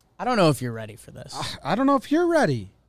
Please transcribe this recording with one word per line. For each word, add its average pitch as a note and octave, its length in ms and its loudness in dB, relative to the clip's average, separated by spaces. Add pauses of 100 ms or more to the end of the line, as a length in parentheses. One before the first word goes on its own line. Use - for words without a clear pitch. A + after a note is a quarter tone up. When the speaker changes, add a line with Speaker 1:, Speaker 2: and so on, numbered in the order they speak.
(180)
Speaker 1:
I G#3 60 -8
don't B3 120 0
know F3+ 140 6
if C3+ 120 0
you're B2 100 -6
ready A2 240 -12
for - 140 -20
this. - 240 -16 (300)
Speaker 2:
I, C#3+ 80 -2
I - 20 0
don't C4 120 2
know C#4 100 4
if - 160 -4
you're E4+ 140 2
ready. D#3+ 440 0 (180)